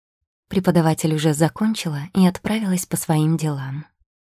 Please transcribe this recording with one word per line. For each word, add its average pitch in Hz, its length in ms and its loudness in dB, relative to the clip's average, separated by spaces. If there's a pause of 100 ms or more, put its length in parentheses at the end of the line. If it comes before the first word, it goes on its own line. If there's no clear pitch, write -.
(500)
Преподаватель 160 640 2
уже 156 220 2
закончила 160 640 -2 (140)
и 185 100 6
отправилась 190 600 -2
по 165 100 -4
своим 156 400 0
делам. 143 480 -6 (440)